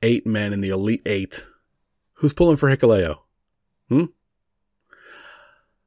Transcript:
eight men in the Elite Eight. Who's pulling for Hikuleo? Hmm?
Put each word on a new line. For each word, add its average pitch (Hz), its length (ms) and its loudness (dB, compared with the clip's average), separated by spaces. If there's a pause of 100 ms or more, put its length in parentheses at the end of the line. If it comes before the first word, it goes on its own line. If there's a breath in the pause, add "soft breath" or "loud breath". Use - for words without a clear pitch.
eight 117 240 0
men 104 260 -2
in 101 80 -4
the 95 80 -4
Elite 101 360 -2
Eight. 98 420 -6 (720)
Who's 147 120 0
pulling 170 240 4
for 139 180 2
Hikuleo? 101 460 2 (720)
Hmm? 151 160 2 (1800 loud breath)